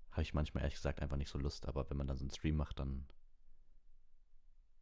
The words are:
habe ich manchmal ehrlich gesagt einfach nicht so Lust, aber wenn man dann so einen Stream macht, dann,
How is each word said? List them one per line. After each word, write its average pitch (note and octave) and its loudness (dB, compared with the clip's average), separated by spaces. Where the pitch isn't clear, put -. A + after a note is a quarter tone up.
habe D#2+ 4
ich - 0
manchmal D2+ 2
ehrlich C#2+ 4
gesagt - 2
einfach C#2 2
nicht C#2+ 2
so - -2
Lust, C#2 0
aber C2+ 2
wenn C#2+ 0
man C#2 2
dann C2+ 2
so C2 -2
einen C2+ 0
Stream D#2 4
macht, D2+ 2
dann, C2+ 0